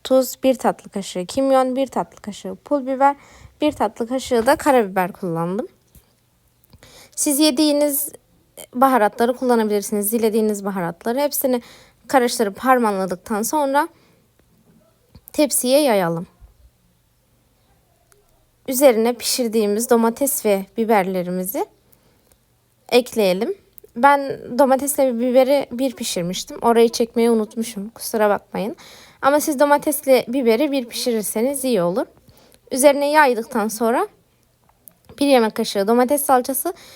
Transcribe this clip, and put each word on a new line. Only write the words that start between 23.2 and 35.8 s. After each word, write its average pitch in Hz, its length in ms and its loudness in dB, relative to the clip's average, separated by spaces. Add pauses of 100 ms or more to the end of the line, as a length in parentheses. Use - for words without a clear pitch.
Ben 277 440 2 (200)
domatesle 269 600 2
biberi 254 520 2
bir 247 220 -4
pişirmiştim. 190 680 -8
Orayı 233 280 4
çekmeyi 233 400 0
unutmuşum. 220 600 -4
Kusura 214 400 -2
bakmayın. 202 460 -4 (460)
Ama 285 180 4
siz 294 200 -2
domatesle 285 680 2
biberi 247 440 0
bir 269 140 -2
pişirirseniz 240 800 -4
iyi 240 180 0
olur. 185 240 -2 (640)
Üzerine 285 380 4
yaydıktan 247 580 2
sonra 247 400 -2 (1120)
bir 285 80 2
yemek 233 280 4
kaşığı 214 320 -4